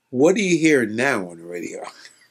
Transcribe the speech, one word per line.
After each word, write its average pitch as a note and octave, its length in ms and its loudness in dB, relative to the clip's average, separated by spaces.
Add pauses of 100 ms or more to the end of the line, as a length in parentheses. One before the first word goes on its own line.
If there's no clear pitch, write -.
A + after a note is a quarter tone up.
What D3 260 2
do G#3 80 0
you F3 140 2
hear D3+ 280 4
now A2 440 -2
on E2+ 80 -18
the E2 80 -20
radio? F2 380 -10 (480)